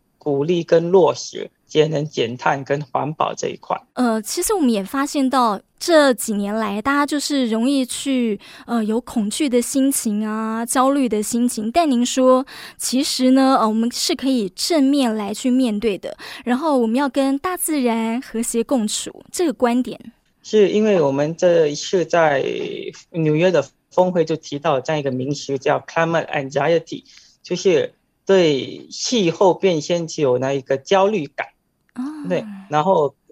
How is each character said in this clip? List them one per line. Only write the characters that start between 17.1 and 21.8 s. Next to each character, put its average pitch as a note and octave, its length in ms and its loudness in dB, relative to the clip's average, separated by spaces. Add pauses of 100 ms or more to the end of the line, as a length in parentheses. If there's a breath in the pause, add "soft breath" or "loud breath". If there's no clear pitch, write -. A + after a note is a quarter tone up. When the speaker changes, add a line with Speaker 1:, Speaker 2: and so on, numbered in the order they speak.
Speaker 2:
大 F4+ 180 -4
自 D4+ 260 -2
然 A3+ 400 -2
和 - 180 -8
谐 A#3 220 -2
共 A#3 240 0
处， - 460 -8
这 F4+ 120 0
个 D4 80 2
观 A#3+ 300 0
点。 - 160 -10 (460)
Speaker 1:
是 G#3 240 4
因 G#3 160 2
为 G3+ 160 4
我 C#3 100 2
们 D3 260 0
这 E3+ 300 4
一 D3 80 -2
次 E3+ 300 -2